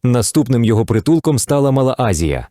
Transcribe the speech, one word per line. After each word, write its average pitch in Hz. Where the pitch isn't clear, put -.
Наступним 123
його 110
притулком 147
стала 139
Мала 131
Азія. 80